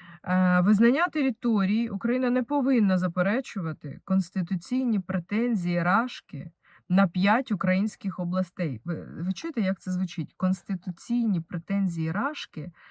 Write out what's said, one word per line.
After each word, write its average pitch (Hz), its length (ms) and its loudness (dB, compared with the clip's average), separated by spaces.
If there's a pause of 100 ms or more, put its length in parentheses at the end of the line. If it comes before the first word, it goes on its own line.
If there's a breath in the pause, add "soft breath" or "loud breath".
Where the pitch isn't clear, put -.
(240 loud breath)
Е, 180 360 4
визнання 233 480 4
території. 226 800 0
Україна 240 400 -2
не 247 120 2
повинна 240 560 2
заперечувати 180 1040 -4
конституційні 190 960 0
претензії 185 800 -2
Рашки 190 680 -2 (380 soft breath)
на 185 200 4
п'ять 202 440 2
українських 190 680 -2
областей. 175 680 -4
Ви, 160 200 -6
ви 175 280 -6
чуєте, 311 280 -6
як 190 200 -2
це - 100 -8
звучить? 180 460 -4
Конституційні 190 1040 -2
претензії 170 720 -4
Рашки 196 600 -6 (180 loud breath)